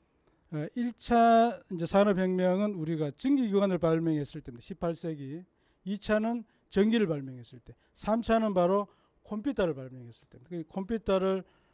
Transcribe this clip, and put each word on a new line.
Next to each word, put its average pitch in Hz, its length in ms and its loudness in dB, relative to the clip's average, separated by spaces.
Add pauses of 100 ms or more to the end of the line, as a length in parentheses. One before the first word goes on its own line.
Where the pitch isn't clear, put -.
(500)
어, 151 240 -6
일 240 200 -4
차 233 640 4 (120)
이제 165 140 -4
산업혁명은 185 880 2
우리가 156 380 -4
전기기관을 202 640 2
발명했을 160 640 0
때입니다. 120 200 -16
십팔 170 360 -6
세기. 156 480 -10 (400)
이 196 140 -6
차는 220 440 -2 (260)
전기를 214 380 4
발명했을 131 540 -8
때. - 140 -20 (180)
삼 220 280 -2
차는 220 340 2
바로 185 340 2 (340)
컴퓨터를 214 520 -2
발명했을 127 540 -16
때입니다. - 220 -20
그 170 180 -8
컴퓨터를, 190 760 -2 (300)